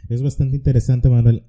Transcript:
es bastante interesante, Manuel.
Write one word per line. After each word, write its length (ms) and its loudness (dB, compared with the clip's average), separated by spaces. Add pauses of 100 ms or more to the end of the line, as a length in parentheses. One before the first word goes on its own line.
es 140 -6
bastante 340 -2
interesante, 520 0
Manuel. 400 2